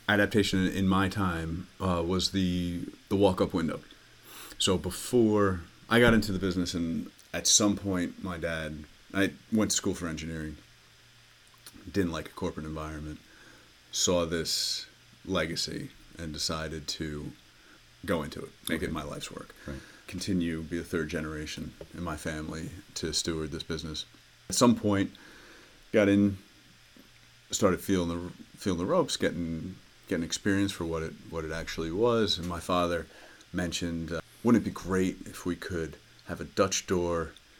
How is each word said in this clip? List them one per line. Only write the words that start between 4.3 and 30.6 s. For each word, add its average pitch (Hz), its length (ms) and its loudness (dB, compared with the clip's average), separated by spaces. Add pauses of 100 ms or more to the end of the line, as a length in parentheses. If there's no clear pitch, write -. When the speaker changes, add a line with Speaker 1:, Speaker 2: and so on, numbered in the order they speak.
Speaker 1:
So 95 200 2
before 101 840 4 (300)
I 113 100 8
got 117 140 10
into 104 180 4
the 92 60 0
business, 90 360 0
and 82 360 -4 (240)
at - 120 -2
some 104 300 4
point, 92 480 -4
my 87 140 -6
dad, 78 460 -6 (300)
I 95 160 4 (220)
went 107 200 2
to - 40 0
school 95 180 -2
for 85 140 -6
engineering, 78 480 -6 (1400)
didn't 90 200 2
like 78 160 -6
a - 40 -20
corporate 80 340 -6
environment, 78 520 -8 (720)
saw 87 320 2
this - 640 -2 (400)
legacy, 82 640 -2 (280)
and 80 140 -6
decided 78 560 -6
to 76 420 -6 (760)
go 82 180 0
into 73 180 -8
it, - 80 -10 (200)
make - 140 -2
it 90 40 -2
Speaker 2:
Okay. 80 60 -2
Speaker 1:
my 80 120 -4
life's 71 260 -8
work. - 240 -14 (120)
Speaker 2:
Right. 71 100 -8 (300)
Speaker 1:
Continue, 85 560 -2
be 80 160 -4
the 80 60 -6
third 80 240 -2
generation 78 640 -6 (220)
in 85 80 -8
my 85 140 -4
family 78 540 -8 (240)
to 80 180 -6
steward 78 400 -2
this 78 100 -6
business. 80 420 -6 (440)
At - 80 -2
some 120 180 8
point, 98 380 2 (800)
got 104 160 8
in, 101 300 6 (1120)
started 92 300 4
feeling 90 280 2
the, 85 240 -4 (260)
feeling 90 200 0
the 90 80 0
ropes, 160 300 2
getting, 82 600 -2 (320)
getting 85 160 0
experience 98 480 0